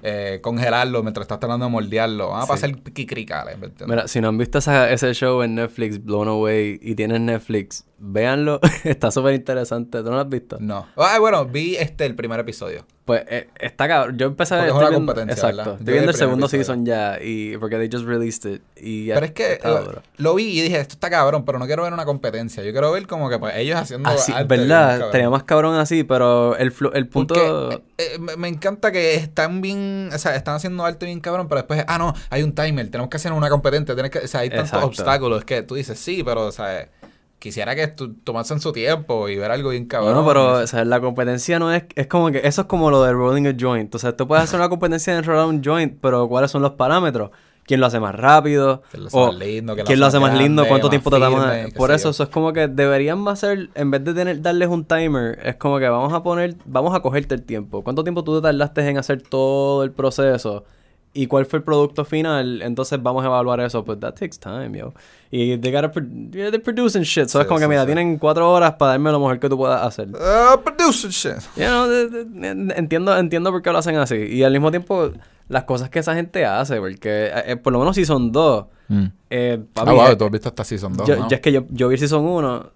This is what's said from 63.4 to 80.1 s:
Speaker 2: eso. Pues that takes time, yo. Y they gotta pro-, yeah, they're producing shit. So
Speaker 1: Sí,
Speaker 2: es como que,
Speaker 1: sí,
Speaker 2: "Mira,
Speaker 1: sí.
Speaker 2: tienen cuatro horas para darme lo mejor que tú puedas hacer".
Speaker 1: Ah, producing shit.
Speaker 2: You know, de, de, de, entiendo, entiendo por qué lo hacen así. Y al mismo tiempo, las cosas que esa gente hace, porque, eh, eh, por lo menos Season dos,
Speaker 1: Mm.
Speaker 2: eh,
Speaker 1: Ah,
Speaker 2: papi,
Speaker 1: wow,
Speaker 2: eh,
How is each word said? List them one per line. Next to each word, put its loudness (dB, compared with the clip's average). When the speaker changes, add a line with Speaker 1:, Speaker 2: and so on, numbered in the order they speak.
Speaker 2:
eso. -2
Pues -8
that -6
takes -10
time, -10
yo. -12
Y 0
they -2
gotta 0
pro-, -4
yeah, -4
they're 0
producing 0
shit. 2
So 2
Speaker 1:
Sí, 6
Speaker 2:
es 2
como 2
que, 4
Speaker 1:
sí, 2
Speaker 2:
"Mira, 4
Speaker 1:
sí. 4
Speaker 2:
tienen 0
cuatro 4
horas 6
para 2
darme 2
lo 2
mejor 0
que 0
tú 0
puedas 2
hacer". -4
Speaker 1:
Ah, 6
producing 0
shit. -4
Speaker 2:
You -2
know, 2
de, 2
de, -10
de, -6
entiendo, 0
entiendo 0
por -4
qué 0
lo 2
hacen 0
así. 0
Y 0
al 6
mismo 4
tiempo, -2
las -2
cosas -4
que -2
esa -2
gente -2
hace, 0
porque, -4
eh, -4
eh, -4
por -2
lo 2
menos 2
Season 0
dos, 2
Speaker 1:
Mm. 2
Speaker 2:
eh, 0
Speaker 1:
Ah, -14
Speaker 2:
papi, 6
Speaker 1:
wow, 10
Speaker 2:
eh, 6